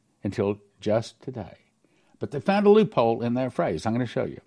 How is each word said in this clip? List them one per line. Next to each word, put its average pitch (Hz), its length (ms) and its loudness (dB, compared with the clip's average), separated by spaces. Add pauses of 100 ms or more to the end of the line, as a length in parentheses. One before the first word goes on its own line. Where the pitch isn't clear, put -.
(220)
until 101 380 -4 (200)
just 110 420 -2
today. 123 340 -14 (640)
But 107 100 -8
they 147 80 -10
found 202 280 0
a 202 40 10
loophole 123 520 4
in 120 120 -2
that 127 180 -4
phrase. 117 320 -4
I'm 113 80 -2
gonna 123 140 -2
show 113 200 -6
you. 71 200 -12